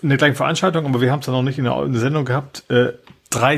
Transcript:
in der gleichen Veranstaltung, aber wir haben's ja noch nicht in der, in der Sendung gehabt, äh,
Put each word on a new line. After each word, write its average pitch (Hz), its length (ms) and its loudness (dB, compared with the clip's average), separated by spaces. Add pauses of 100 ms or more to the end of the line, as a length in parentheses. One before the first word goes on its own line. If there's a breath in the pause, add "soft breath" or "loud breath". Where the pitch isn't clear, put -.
in 151 80 -2
der 139 80 4
gleichen 143 180 2
Veranstaltung, 156 500 -2
aber 127 140 0
wir 127 120 4
haben's 139 160 -4
ja 135 40 -4
noch 127 120 0
nicht 135 160 -2
in 127 60 -2
der, 123 180 -2
in 139 100 -2
der 113 80 0
Sendung 143 240 0
gehabt, - 440 -6
äh, 123 240 2 (640)